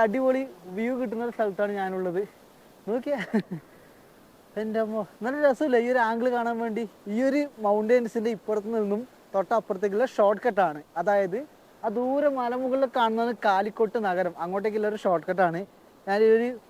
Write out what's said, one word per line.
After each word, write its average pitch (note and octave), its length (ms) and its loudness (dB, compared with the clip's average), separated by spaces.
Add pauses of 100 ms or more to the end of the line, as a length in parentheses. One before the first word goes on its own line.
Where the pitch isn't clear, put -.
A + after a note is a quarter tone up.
അടിപൊളി C4 420 2 (320)
വ്യൂ A3+ 240 -2
കിട്ടുന്ന A#3 300 -4
ഒരു A3 80 -12
സ്ഥലത്താണ് G3+ 420 -2
ഞാനുള്ളത്. F#3 420 -2 (680)
നോക്കിയേ, B3+ 300 -2 (1400)
എൻ്റെ A3 240 -2
അമ്മോ, G#3+ 160 -4 (220)
നല്ല C4 120 -2 (120)
രസമില്ല C4 280 2 (100)
ഈ B3 100 0
ഒരു B3 140 4
ആംഗിൾ A#3 160 0 (120)
കാണാൻ A#3 180 -2 (100)
വേണ്ടി. A3+ 200 -4 (300)
ഈ - 20 0 (120)
ഒരു C#4+ 120 2 (240)
മൗണ്ടൻസിൻ്റെ A3 720 2
ഇപ്പുറത്ത് G#3+ 400 -4
നിന്നും G#3 240 0 (320)
തൊട്ടപ്പുറത്തേക്കുള്ള G3+ 720 0 (100)
ഷോർട്ട് G#3 300 4
കട്ടാണ്, F3+ 340 0 (200)
അതായത് G3+ 400 0 (460)
ആ - 20 0
ദൂരെ B3+ 400 0
മലമുകളിൽ B3+ 680 -2
കാണുന്നത് A#3 480 0
കാലിക്കോട്ട് G#3 600 2
നഗരം. F3+ 340 0
അങ്ങോട്ടേക്കുള്ള G3+ 500 -2
ഒരു G#3+ 80 -4
ഷോർട്ട് F3 300 0
കട്ടാണ്. F3+ 340 0 (480)
ഞാൻ G3+ 140 2
ഈ A3 140 8
ഒരു A#3 120 2 (220)